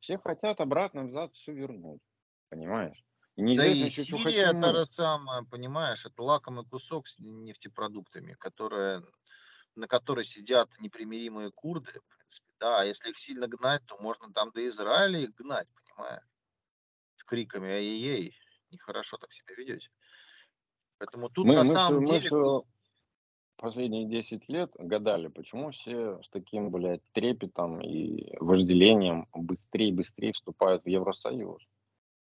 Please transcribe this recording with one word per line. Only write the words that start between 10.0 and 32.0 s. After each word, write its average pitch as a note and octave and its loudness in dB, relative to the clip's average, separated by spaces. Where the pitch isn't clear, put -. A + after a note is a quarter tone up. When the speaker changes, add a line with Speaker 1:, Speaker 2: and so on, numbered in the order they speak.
Speaker 2:
сидят G#2+ 2
непримиримые A2 -10
курды, D#3+ -10
в - -20
принципе, - -20
да, G2+ 2
а - 4
если G#2 -6
их - -12
сильно B2 -8
гнать, B2+ -2
то G2+ -16
можно A2 -8
там G#2+ -2
до A#2 -4
Израиля D3 2
их A2 -6
гнать, B2+ -8
понимаешь, - -14
с - -20
криками: G#2 -6
«Ай-яй-яй, G#2+ -4
нехорошо G#2+ -12
так - -20
себя - -20
ведете». B2+ -12
Поэтому A#2+ -10
тут F#3 2
Speaker 1:
Мы, C#3 10
Speaker 2:
на D3+ 8
Speaker 1:
мы D#3 6
все, F3 4
Speaker 2:
самом C#3 4
Speaker 1:
мы D#3 4
Speaker 2:
деле - -
Speaker 1:
все C#3 2
последние A2+ -4
десять A2+ -6
лет E3+ -4
гадали, G2 0
почему A2+ -10
все A#2 -8
с - -20
таким, G2+ -6
блядь, F2+ -2
трепетом F#2 -2
и D#2+ -6
вожделением F2+ 8
быстрей, F2+ 0
быстрей F2+ -2
вступают F#2 2
в - -8
Евросоюз. G2 -2